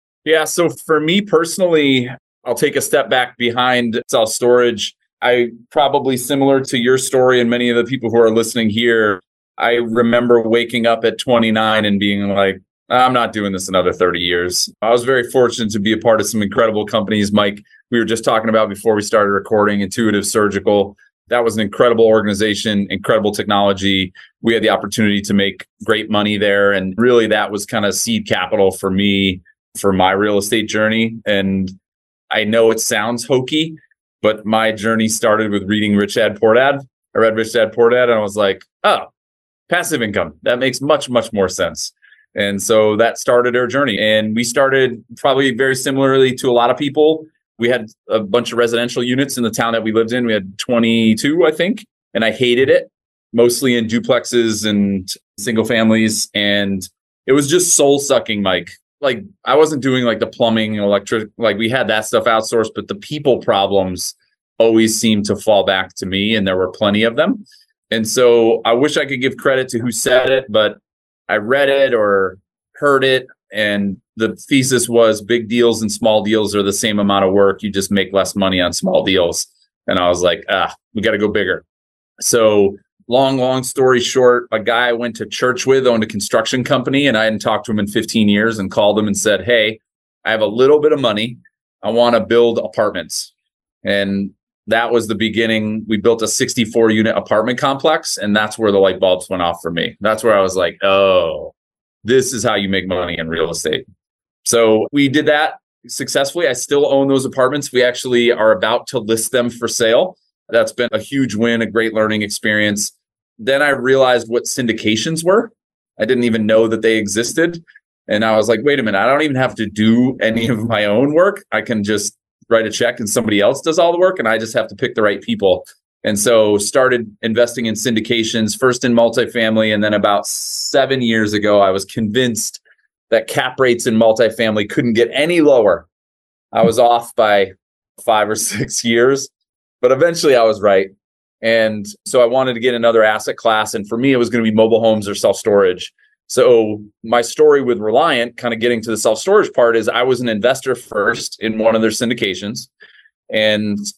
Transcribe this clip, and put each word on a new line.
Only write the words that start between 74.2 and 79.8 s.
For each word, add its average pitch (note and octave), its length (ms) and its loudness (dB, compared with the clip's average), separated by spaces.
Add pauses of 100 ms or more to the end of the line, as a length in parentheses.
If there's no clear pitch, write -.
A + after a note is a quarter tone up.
thesis C3 540 0
was A2+ 320 2
big A2+ 260 -2
deals A#2 360 2
and G#2 100 -4
small G#2+ 300 0
deals G#2 340 0
are G2+ 60 2
the G2 100 0
same G#2 260 -2
amount G2+ 280 2
of F#2+ 80 0
work. G2 280 2
You G#2 80 -6
just F#2+ 200 -4
make G2 240 -2
less F#2 200 0
money F#2+ 280 0
on F2 100 -2
small E2+ 320 -2
deals. F2+ 420 0 (400)